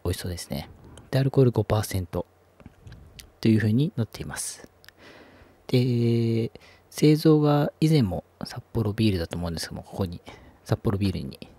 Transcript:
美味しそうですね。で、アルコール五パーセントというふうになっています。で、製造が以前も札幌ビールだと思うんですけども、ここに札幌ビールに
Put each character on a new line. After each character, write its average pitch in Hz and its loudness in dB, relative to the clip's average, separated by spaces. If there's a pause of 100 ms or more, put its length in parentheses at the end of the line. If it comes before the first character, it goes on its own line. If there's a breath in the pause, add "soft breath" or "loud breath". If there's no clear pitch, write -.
美 90 -2
味 87 -2
し - -10
そ 98 -8
う - -6
で 85 -8
す - -14
ね。 69 -10 (400)
で、 131 0
ア 135 2
ル 135 0
コ 139 6
ー - 8
ル 123 6
五 113 2
パ 107 0
ー 107 -2
セ 98 -6
ン 90 -6
ト 87 -8 (1120)
と 113 2
い 110 6
う 104 2
ふ 107 0
う 107 2
に 139 0
な 117 -2
っ - -6
て - -12
い - -12
ま 76 -12
す。 - -12 (960 loud breath)
で、 117 0 (380 loud breath)
製 151 4
造 156 6
が 147 2
以 156 4
前 156 4
も 90 -2 (200)
札 - -12 (100)
幌 107 0
ビ 110 2
ー 101 2
ル 92 0
だ 82 -4
と - -8
思 87 -4
う 87 -4
ん 82 -6
で 80 -6
す - -8
け - -14
ど - -8
も、 82 -12
こ - -14
こ 98 -2
に 87 -10 (440 loud breath)
札 - -2
幌 98 -2
ビ 98 0
ー - 0
ル 85 -6
に 67 -12 (100)